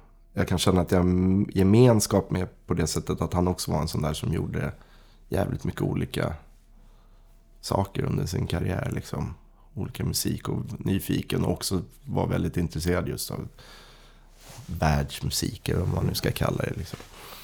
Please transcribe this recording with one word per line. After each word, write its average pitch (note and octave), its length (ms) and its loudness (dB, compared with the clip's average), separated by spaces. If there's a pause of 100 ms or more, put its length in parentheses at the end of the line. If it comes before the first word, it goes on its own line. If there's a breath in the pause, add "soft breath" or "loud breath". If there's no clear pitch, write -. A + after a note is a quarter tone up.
(320)
jag G2+ 160 0
kan F2+ 100 2
känna F#2 220 6
att D#2+ 120 0
jag F#2 100 8
har F#2 440 4 (100)
gemenskap G#2 720 6
med F#2 180 -2 (180)
på F2+ 80 0
det E2 120 2
sättet - 340 -2
att E2+ 120 -2
han F2 160 2
också - 240 -2
var D2+ 80 2
en D#2 80 -2
sån - 140 -4
där D2+ 100 0
som - 200 -4
gjorde F2 400 -4 (560 soft breath)
jävligt - 360 -2
mycket - 180 -4
olika F2+ 520 -2 (1300)
saker - 440 -2
under F#2+ 220 -2
sin F2 200 -2
karriär, - 480 -2
liksom. - 400 -6 (400)
Olika - 300 -6
musik - 440 -2
och - 140 -2 (160)
nyfiken, F#2 640 0
och F2+ 80 2
också F2+ 300 -2 (220)
var F#2 220 -2
väldigt F2 300 -2
intresserad E2+ 520 0
just - 220 -6
av - 180 -8 (1160 soft breath)
världsmusik, - 1040 0
eller E2 120 2
vad F#2 140 0
man F2+ 120 0
nu - 80 0
ska - 180 -2
kalla - 320 0
det, - 120 -2
liksom. - 220 -10 (460 loud breath)